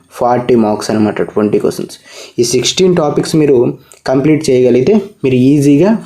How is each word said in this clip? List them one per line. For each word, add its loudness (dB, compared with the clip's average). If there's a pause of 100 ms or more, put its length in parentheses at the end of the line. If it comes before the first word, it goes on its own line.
(200)
ఫార్టీ 0
మార్క్స్ 0
అనమాట, 0
ట్వంటీ -2
క్వశ్చన్స్. -6 (440)
ఈ 2
సిక్స్టీన్ 0
టాపిక్స్ -2
మీరు 0 (280)
కంప్లీట్ 0
చేయగలిగితే 2 (300)
మీరు 0
ఈజీగా 2 (160)